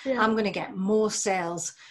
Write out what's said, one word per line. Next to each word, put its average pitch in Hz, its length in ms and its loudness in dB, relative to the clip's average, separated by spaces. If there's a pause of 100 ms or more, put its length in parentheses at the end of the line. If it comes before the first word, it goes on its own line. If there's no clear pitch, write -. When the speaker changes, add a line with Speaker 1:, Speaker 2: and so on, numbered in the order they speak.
Speaker 1:
Yeah. 254 160 0
Speaker 2:
I'm 226 140 4
gonna 214 160 0
get 185 260 -6
more 214 320 2
sales." 180 640 -2 (180)